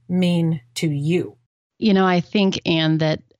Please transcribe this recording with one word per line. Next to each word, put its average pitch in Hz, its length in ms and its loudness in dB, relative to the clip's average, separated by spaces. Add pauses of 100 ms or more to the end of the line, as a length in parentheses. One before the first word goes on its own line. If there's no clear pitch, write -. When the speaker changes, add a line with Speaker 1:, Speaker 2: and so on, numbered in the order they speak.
Speaker 1:
mean 175 520 0 (160)
to 165 120 -2
you? 151 480 -2 (420)
Speaker 2:
You 214 140 2
know, 190 140 4
I 180 140 2
think, 190 440 -2
Anne, 160 340 0
that 156 220 -2 (200)